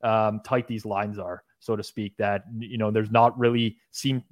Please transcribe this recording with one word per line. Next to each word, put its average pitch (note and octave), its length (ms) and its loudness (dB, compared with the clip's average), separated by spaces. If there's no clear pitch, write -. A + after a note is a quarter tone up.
um, A2 420 0
tight B2+ 220 -2
these A2 180 -8
lines G#2 340 -4
are, F2+ 260 -10
so A2 160 -4
to G#2 80 -6
speak, G#2 320 -8
that, G2+ 260 0
you A#2 180 -10
know, G#2+ 140 0
there's A2 220 0
not A#2 260 6
really A#2+ 380 2
seem, C3 400 -2